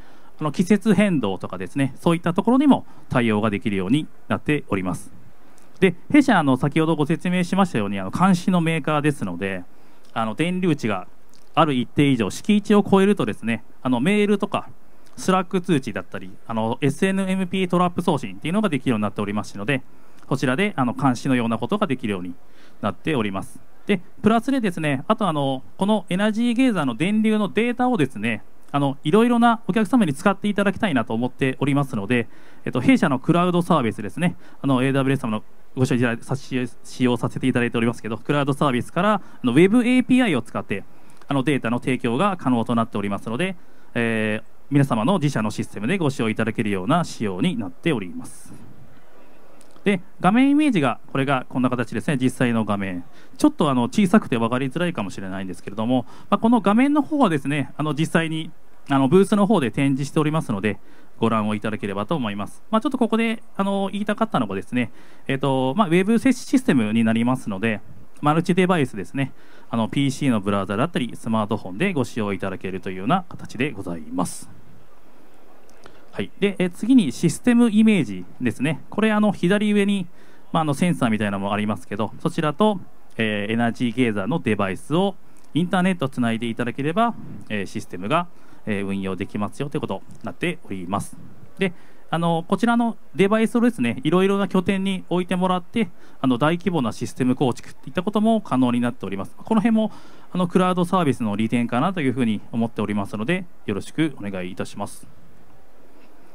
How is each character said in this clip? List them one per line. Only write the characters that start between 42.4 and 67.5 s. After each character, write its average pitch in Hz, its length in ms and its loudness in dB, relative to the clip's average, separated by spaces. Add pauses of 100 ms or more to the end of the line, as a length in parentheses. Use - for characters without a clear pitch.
能 117 140 2
と 120 100 0
な 117 100 4
っ - 40 -10
て - 80 -6
お 101 60 -2
り 101 80 -2
ま 98 80 -2
す - 100 -8
の 113 80 -4
で、 180 200 -2 (380)
え 110 480 0
ー、 - 120 -14 (160)
皆 143 140 6
様 113 200 2
の 180 140 4
自 147 100 2
社 117 140 0
の 107 80 0
シ 110 140 -4
ス - 40 -10
テ - 120 -10
ム 104 60 -4
で 190 120 0
ご 160 100 2
使 135 140 -2
用 113 80 2
い 107 40 0
た 110 100 0
だ 110 100 -2
け 135 80 -12
る 110 80 -2
よ 95 140 -2
う - 20 -6
な 156 180 4
仕 - 200 -6
様 95 180 -2
に 160 160 0
な 98 100 -4
っ - 20 -10
て - 220 -2
お 113 80 -2
り 92 80 -8
ま 85 160 -10
す。 - 280 -14 (1300)
で、 196 160 2 (180)
画 180 140 4
面 262 180 6
イ 285 40 4
メ 302 140 4
ー 254 40 2
ジ 185 80 4
が、 123 180 2 (140)
こ 135 60 0
れ 135 80 2
が 131 220 2
こ 131 120 -2
ん - 20 2
な 127 60 4
形 120 260 -2
で 110 60 -2
す - 80 -4
ね、 151 80 2
実 123 140 2
際 120 240 2
の 110 100 2
画 104 140 0
面。 95 260 -4 (320)
ち - 80 -2
ょ 302 40 10
っ 302 40 2
と、 151 180 2
あ 131 40 2
の、 123 100 4
小 202 220 2
さ 180 120 8
く - 120 -2
て 117 80 0
分 113 100 0
か 123 100 0
り 135 120 -2
づ 160 80 -6
ら 175 80 0
い 165 80 -4
か 113 80 -4
も 95 80 -6
し 101 100 -10
れ 95 80 -8
な 95 140 -6
い - 20 -6
ん 95 40 -8
で 92 40 -8
す - 100 -12
け - 80 -10
れ 101 60 -10
ど 113 80 -2
も、 127 220 0 (240)
ま 202 60 2
あ、 - 20 2
こ 226 100 2
の 233 140 4
画 196 120 4
面 277 200 4
の 302 80 2
方 302 160 -2
は 247 100 6
で 160 100 2
す 139 100 -6
ね、 143 280 -2
あ 151 60 -4
の、 151 120 -2
実 156 200 -2
際 160 160 2
に、 160 200 -6 (380)
あ 135 100 4
の、 135 100 4
ブ 180 120 8
ー 196 60 8
ス 214 100 2
の 202 100 4
方 202 140 4
で 120 100 2
展 139 180 2
示 139 180 0
し - 40 -8
て - 80 0
お 151 60 4
り 151 60 0
ま 160 100 0
す - 120 -4
の 98 100 -4
で、 101 160 0 (400)
ご 113 100 2
覧 110 200 0
を 107 60 0
い 104 60 -4
た 113 100 -4
だ 107 60 -6
け 104 100 -6
れ 98 80 -4
ば 101 120 -4
と 170 100 -2
思 120 140 -2
い 101 40 -4
ま 101 120 -6
す。 - 240 -12
ま 220 80 4
あ、 - 20 2
ち 302 60 -2
ょ - 20 0
っ - 40 -4
と 262 60 -4
こ 220 100 2
こ 220 100 2
で、 226 240 -2 (140)
あ 196 60 0
の、 196 300 0
言 202 80 -4
い 208 60 -4
た 214 100 -2
か 135 80 0
っ 117 60 -6
た 147 100 2
の 113 60 0
が 95 80 -4
で 95 80 -4
す - 100 -10
ね、 123 180 0 (380)
え 139 60 0
っ 135 40 -2
と、 135 380 2
ま 214 80 4
あ、 170 40 -4
ウ - 20 0
ェ 175 120 4
ブ 220 160 4
接 262 140 2
シ - 260 0
ス 262 40 -2
テ 208 100 2
ム 110 220 4
に 117 100 4
な 113 80 4
り 117 140 2
ま 127 100 2
す - 140 -6